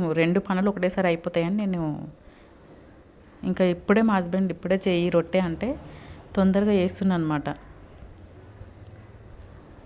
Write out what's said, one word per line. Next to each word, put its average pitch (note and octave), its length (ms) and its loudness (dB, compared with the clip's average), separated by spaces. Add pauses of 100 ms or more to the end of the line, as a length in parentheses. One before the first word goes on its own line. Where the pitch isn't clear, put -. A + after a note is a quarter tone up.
(120)
రెండు E3 260 2
పనులు G3 300 0
ఒకటేసారి F#3 380 0
అయిపోతాయని E3+ 500 0
నేను F#3+ 240 -2 (1600)
ఇంకా F#3 240 0
ఇప్పుడే F3+ 360 2
మా A3+ 140 4
హస్బెండ్ F3+ 360 0
"ఇప్పుడే F#3 260 0
చేయి F3+ 320 2
రొట్టె" E3+ 300 2
అంటే F3+ 300 -2 (640)
తొందరగా G3 400 2
చేస్తున్నా F#3+ 420 2
అనమాట. D#3 320 0 (2500)